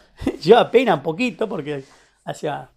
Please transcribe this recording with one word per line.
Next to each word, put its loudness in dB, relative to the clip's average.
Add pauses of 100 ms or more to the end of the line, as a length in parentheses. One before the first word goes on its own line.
(120)
<laughs> -6
Yo 6
apenas 2
poquito, -4
porque -8 (420)
hacía -8